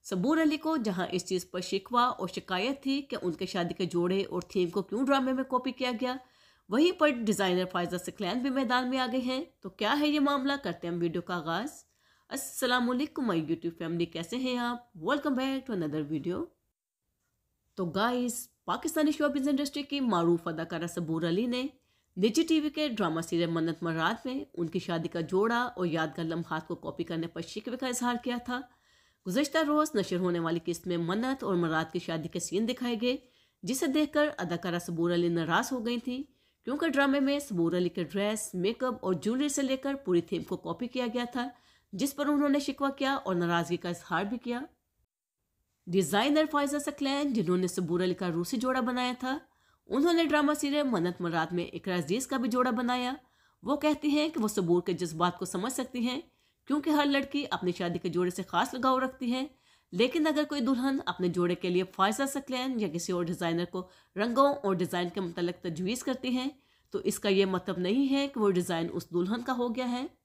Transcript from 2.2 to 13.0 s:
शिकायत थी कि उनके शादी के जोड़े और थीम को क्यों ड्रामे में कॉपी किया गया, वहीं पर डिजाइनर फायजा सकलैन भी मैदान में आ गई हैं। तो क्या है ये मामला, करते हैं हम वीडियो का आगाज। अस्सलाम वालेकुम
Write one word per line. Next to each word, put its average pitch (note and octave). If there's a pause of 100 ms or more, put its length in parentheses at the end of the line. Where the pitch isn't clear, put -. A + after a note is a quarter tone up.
शिकायत G#3
थी C4+
कि C4+
उनके F3+
शादी F3+
के F#3
जोड़े F3+
और F3+
थीम F3+
को G3
क्यों A3+
ड्रामे C4
में C4
कॉपी B3+
किया B3+
गया, B3 (500)
वहीं D4+
पर D#4
डिजाइनर G3+
फायजा F3+
सकलैन F#3+
भी C#4
मैदान B3+
में C4
आ B3+
गई B3
हैं। B3+ (160)
तो F#3+
क्या G#3+
है D4
ये D4
मामला, C#4
करते F#3+
हैं E3+
हम F3
वीडियो E3+
का F3+
आगाज। E3+ (600)
अस्सलाम B3
वालेकुम C4+